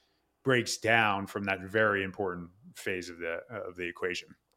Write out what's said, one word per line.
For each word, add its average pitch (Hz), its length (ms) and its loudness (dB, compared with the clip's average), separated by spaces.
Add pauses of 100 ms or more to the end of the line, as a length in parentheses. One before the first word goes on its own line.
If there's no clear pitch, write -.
(440)
breaks 123 340 2
down 107 500 4
from 104 180 -4
that 98 160 0
very 101 420 4
important 90 460 -4 (260)
phase 90 340 -6
of 85 100 -14
the, 82 200 -4 (100)
of 92 260 -8
the 87 120 -6
equation. 90 420 -4 (280)